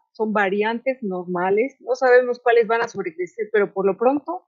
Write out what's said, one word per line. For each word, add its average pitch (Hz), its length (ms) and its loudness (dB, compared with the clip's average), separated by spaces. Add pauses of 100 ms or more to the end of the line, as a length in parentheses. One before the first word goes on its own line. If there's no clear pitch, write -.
(120)
son 220 200 -4
variantes 214 720 -2
normales, 185 760 -2
no 240 140 -4
sabemos 247 460 4
cuáles 233 260 2
van 233 160 0
a 226 60 -4
sobrecrecer, 349 640 -8
pero 202 200 0
por 190 140 -2
lo 190 100 0
pronto 285 520 -2